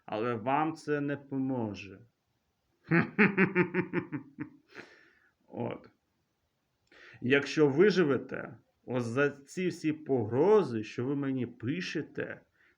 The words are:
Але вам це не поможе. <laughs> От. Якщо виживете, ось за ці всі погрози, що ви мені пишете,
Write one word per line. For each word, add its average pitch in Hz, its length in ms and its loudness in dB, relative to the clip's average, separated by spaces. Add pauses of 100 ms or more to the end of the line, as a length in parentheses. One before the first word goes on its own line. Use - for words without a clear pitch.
Але 113 300 -2
вам 139 400 0
це 147 260 -4
не 143 160 -2
поможе. 117 840 -6 (920)
<laughs> 127 300 2 (2250)
От. - 420 -8 (1300)
Якщо 139 480 4
виживете, 156 880 2 (300)
ось 123 180 -2
за 135 260 2
ці 180 380 -6
всі 156 240 -2
погрози, 135 920 2
що - 200 -8
ви 139 120 -2
мені 135 300 -2
пишете, 143 960 -6 (380)